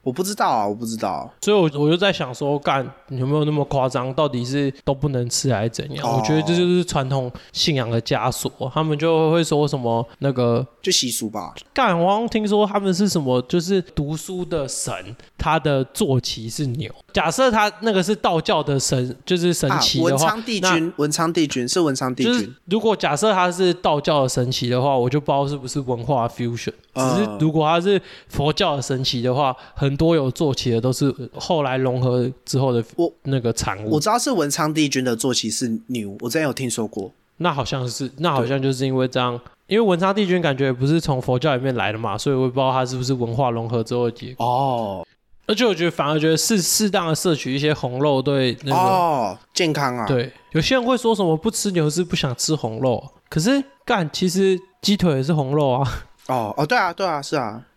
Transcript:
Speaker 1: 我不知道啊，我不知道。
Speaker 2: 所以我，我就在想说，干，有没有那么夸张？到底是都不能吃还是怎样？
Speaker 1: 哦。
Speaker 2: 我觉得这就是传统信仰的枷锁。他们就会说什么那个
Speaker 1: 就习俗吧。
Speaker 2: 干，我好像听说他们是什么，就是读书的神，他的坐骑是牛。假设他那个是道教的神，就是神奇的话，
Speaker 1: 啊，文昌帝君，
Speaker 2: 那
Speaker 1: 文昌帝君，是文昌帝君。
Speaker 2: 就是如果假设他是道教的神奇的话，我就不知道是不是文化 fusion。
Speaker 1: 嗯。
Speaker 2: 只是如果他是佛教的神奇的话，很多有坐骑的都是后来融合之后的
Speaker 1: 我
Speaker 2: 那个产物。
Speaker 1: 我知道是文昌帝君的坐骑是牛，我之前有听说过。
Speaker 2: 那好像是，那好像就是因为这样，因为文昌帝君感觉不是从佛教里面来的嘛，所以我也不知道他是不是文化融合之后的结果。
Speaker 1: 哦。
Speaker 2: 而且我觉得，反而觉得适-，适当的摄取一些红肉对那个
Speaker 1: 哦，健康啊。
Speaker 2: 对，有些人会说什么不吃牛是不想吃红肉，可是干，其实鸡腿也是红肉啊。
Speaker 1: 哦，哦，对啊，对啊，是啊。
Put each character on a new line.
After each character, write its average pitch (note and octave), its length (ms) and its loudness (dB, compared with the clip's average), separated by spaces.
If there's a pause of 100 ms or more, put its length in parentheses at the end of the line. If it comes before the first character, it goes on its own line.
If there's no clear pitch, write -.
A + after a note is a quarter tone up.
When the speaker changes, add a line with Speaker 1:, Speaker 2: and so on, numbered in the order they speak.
Speaker 1:
我 B2+ 40 -2
不 E3+ 100 -4
知 G3+ 120 -2
道 G3+ 140 0
啊， A2+ 180 2
我 G#2 80 -2
不 A#2 120 -6
知 A2+ 100 -6
道。 F#2 340 -4 (120)
Speaker 2:
所 G3+ 100 2
以 G#3+ 40 6
我， G3 60 6 (160)
我 D3 120 4
就 E3 40 4
在 F#3+ 160 2
想 C3 240 -6
说， C#3+ 240 -2
干， C#3+ 240 0 (260)
有 B2+ 180 -4
没 C#3+ 100 0
有 D3+ 80 2
那 D3+ 80 0
么 D3 140 0
夸 C3+ 200 0
张？ C3 280 -2
到 D3+ 120 2
底 B2+ 160 -2
是 C#3 300 -2 (100)
都 C#3+ 120 0
不 C#3+ 160 -2
能 B2 180 -2
吃 C3 240 0
还 G#2+ 120 0
是 A#2 40 0
怎 C#3 240 -8
样？ C#3 160 -6
Speaker 1:
哦。 A#2 100 2
Speaker 2:
我 A2 80 0
觉 D3+ 80 2
得 D#3 60 4
这 E3 160 0
就 F3+ 100 2
是 F3+ 160 2
传 D3+ 280 -2
统 C3 200 -2 (220)
信 - 220 0
仰 A#2+ 160 0
的 A#2 100 2
枷 B2 320 -2
锁。 - 180 -4 (240)
他 D#3 80 0
们 D#3 160 0
就 D#3+ 320 4
会 E3 140 4
说 D3+ 240 2
什 C#3 100 -2
么 A#2 280 0 (140)
那 C#3 120 0
个 B2 340 2 (140)
Speaker 1:
就 G3+ 100 -2
习 C3 200 0
俗 A2 180 -6
吧。 G2+ 240 -8 (220)
Speaker 2:
干， G3+ 240 2
我 E3+ 120 4
好 G#3 100 2
像 A#3 80 -2
听 G#3+ 200 0
说 G#3 180 4
他 G#3 140 -2
们 G3 140 0
是 G3 120 2
什 F3+ 140 0
么， B2+ 220 2
就 F3 180 0
是 F#3 220 0
读 D3+ 340 -4
书 F3+ 300 -8
的 D3+ 200 -4
神， G#2+ 480 -8 (220)
他 D#3+ 220 0
的 C#3+ 260 0
坐 C3 340 0
骑 A#2 300 -6
是 D3 200 -4
牛。 B2 220 -6 (220)
假 E3 180 0
设 B3+ 200 2
他 G#3 200 2 (100)
那 A3 120 0
个 F#3+ 100 2
是 G3+ 140 0
道 F3 240 0
教 D#3+ 220 0
的 C#3 180 0
神， B2+ 340 -2 (120)
就 F3+ 100 2
是 F3 160 2
神 D#3+ 260 0
奇 C3 200 0
的 D#3+ 60 2
话， E3+ 40 4
Speaker 1:
啊， - 20 4
文 C#3 80 2
昌 G#3 240 2
帝 A3 180 -2
君， F3 260 2
Speaker 2:
那 F3 100 -4
Speaker 1:
文 D3 160 0
昌 E3 200 0
帝 D#3+ 140 2
君， B2+ 220 -2
是 F3+ 120 2
文 D3+ 140 2
昌 C3 200 -2
帝 B2 100 0
君。 A#3 80 2
Speaker 2:
就 B3 60 2
是 G#2 120 -4 (140)
如 G3 160 0
果 G#3 160 2
假 - 180 0
设 G#3 180 2
他 F3+ 200 2
是 F3 220 2
道 D#3+ 260 2
教 D3+ 220 2
的 C3 60 2
神 B2+ 220 0
奇 B2+ 200 -2
的 B2 100 2
话， C#3 160 2
我 B2 140 2
就 D3 100 0
不 C#3+ 60 -10
知 D#3 60 0
道 C#3 140 2
是 C#3+ 80 -4
不 B2+ 140 -10
是 D3 120 -6
文 B2 220 -4
化 A#2+ 240 0
fusion。 A#2 460 -6 (220)
Speaker 1:
嗯。 C3 220 0
Speaker 2:
只 G3 60 2
是 G#3+ 160 -2
如 D#3 140 2
果 D3+ 160 2
他 E3+ 100 4
是 F#3+ 220 2 (280)
佛 D3 240 0
教 D#3+ 240 0
的 C3+ 60 -4
神 C3 220 -2
奇 C3 160 -2
的 B2 140 0
话， C3 200 2 (200)
很 C#3 220 0
多 E3 180 4
有 C3+ 160 2
坐 C#3 240 0
骑 - 160 -2
的 A2+ 100 2
都 B2+ 120 0
是 C#3 200 2 (220)
后 D#3+ 300 -2
来 C3 120 -2
融 B2+ 240 0
合 B2+ 300 2 (140)
之 - 140 -2
后 C3 140 2
的 A#2 120 2 (120)
Speaker 1:
我 E3+ 160 0 (120)
Speaker 2:
那 C3+ 160 0
个 A2+ 120 0
产 G#2 320 -4
物。 G#2+ 100 -4
Speaker 1:
我 D3+ 60 2
知 - 60 -2
道 A3 120 2
是 C4 120 -2
文 E3+ 180 0
昌 D3+ 240 -2
帝 D3+ 160 2
君 C3+ 140 0
的 B2 140 0
坐 B2 180 0
骑 A#2 160 -2
是 B2 180 -4 (200)
牛， G#2 320 -6
我 A#2+ 80 -6
之 A#2 60 -6
前 D#3+ 80 2
有 C#3+ 100 0
听 B2+ 180 -4
说 A2+ 160 -4
过。 G2 240 -8 (280)
Speaker 2:
那 E3 140 -2
好 C#3 120 -4
像 B2+ 240 -4
是， B2 300 -8
那 E3 120 0
好 C3 160 0
像 C3+ 140 -2
就 C3+ 120 0
是 B2+ 140 -2
因 C3 80 0
为 B2+ 140 0
这 C3 100 -4
样， B2 200 -2 (280)
因 G3 100 0
为 A3+ 40 6
文 F#3+ 180 2
昌 F#3+ 160 2
帝 G#3 120 2
君 F3+ 140 2
感 D3 160 0
觉 C3+ 160 0
不 B2+ 140 -2
是 D#3+ 140 2
从 C3+ 200 -2
佛 B2+ 180 0
教 C#3+ 180 0
里 B2 60 -4
面 C3+ 120 -2
来 G#2 160 0
的 G#2+ 80 -6
嘛， G#2+ 180 -4
所 C#3+ 160 0
以 C3+ 40 2
我 C3 60 2
也 C3 60 2
不 B2 60 -4
知 C3+ 60 0
道 C3 100 2
他 C3 160 0
是 B2+ 100 -6
不 B2+ 60 -4
是 B2 100 -2
文 A#2 220 -2
化 B2+ 160 0
融 A#2 180 -4
合 A#2 140 0
之 A2+ 120 -4
后 A#2+ 160 0
的 A#2+ 60 -18
结 A#2 180 -14
果。 A#2 120 -2
Speaker 1:
哦。 A#2+ 600 -2 (400)
Speaker 2:
而 G#3+ 80 0
且 G#3+ 100 0
我 G#3+ 100 2
觉 E3 120 -2
得， E3+ 40 2
反 D#3+ 160 -2
而 D3+ 120 2
觉 D3+ 100 2
得 D#3+ 80 4
适-， G#3 240 2
适 G3+ 300 0
当 F3+ 180 0
的 D#3+ 60 2
摄 E3+ 200 0
取 C3 200 -4
一 C#3 40 -2
些 D3+ 140 2
红 B2+ 280 -4
肉 C#3+ 200 4
对 C3 340 0 (100)
那 C3+ 60 -4
个 D3 80 2
Speaker 1:
哦， E3+ 600 2 (160)
健 E3 180 2
康 C#3 240 0
啊。 A#2 100 -4
Speaker 2:
对， B2 240 0 (220)
有 D#3 80 2
些 C4 140 2
人 B3+ 100 2
会 B3+ 100 2
说 A3+ 200 2
什 G3 100 0
么 D#3+ 100 2
不 D#3+ 160 0
吃 G#3 200 -2
牛 E3 180 0
是 D#3+ 160 0
不 E3+ 100 -4
想 C3 220 -2
吃 - 180 -2
红 A2+ 260 -4
肉， B2+ 220 0 (280)
可 D#3 100 0
是 C4+ 240 2 (180)
干， G#3 300 0
其 - 160 0
实 F#3 320 2 (220)
鸡 G3+ 120 2
腿 F3 220 2
也 C3 60 0
是 C#3+ 100 0
红 C#3+ 240 0
肉 D3 140 4
啊。 B2 200 2 (360)
Speaker 1:
哦， A#2 280 -2
哦， D3 120 0
对 B3 100 2
啊， F#3+ 160 2
对 F#3+ 140 -4
啊， D3+ 160 -2
是 D3 140 -6
啊。 A#2 260 -4 (140)